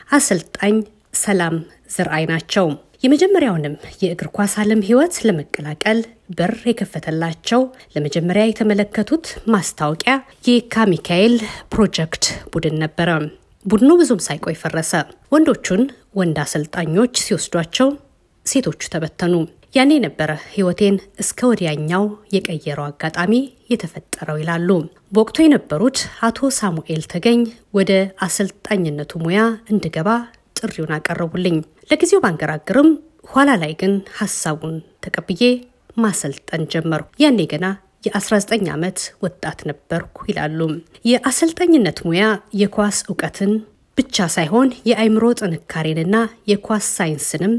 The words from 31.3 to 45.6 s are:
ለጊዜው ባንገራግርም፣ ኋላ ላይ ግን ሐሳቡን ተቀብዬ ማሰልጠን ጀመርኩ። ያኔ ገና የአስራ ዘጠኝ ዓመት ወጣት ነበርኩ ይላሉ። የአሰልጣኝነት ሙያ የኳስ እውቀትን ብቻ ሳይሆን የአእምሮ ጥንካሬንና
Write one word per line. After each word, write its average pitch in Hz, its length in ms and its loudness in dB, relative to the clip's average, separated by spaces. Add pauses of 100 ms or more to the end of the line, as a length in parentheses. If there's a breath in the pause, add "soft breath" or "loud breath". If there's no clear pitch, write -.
ለጊዜው 349 320 4
ባንገራግርም፣ 170 720 2 (380)
ኋላ 277 280 2
ላይ 160 180 -2
ግን 190 200 0 (200)
ሐሳቡን 160 640 -6 (260)
ተቀብዬ 180 420 -4 (540)
ማሰልጠን 165 720 -4
ጀመርኩ። 160 400 -4 (100)
ያኔ 277 280 4
ገና 156 200 -6 (380)
የአስራ 208 340 -2
ዘጠኝ 202 300 -2
ዓመት 165 320 -4 (220)
ወጣት - 440 -8
ነበርኩ - 600 -8
ይላሉ። 160 340 -6 (480 soft breath)
የአሰልጣኝነት 262 920 2
ሙያ 175 220 0 (300)
የኳስ 202 480 0
እውቀትን 202 500 -4 (460)
ብቻ - 300 0
ሳይሆን 202 420 2 (160)
የአእምሮ 220 400 4 (100)
ጥንካሬንና 165 800 -4 (320)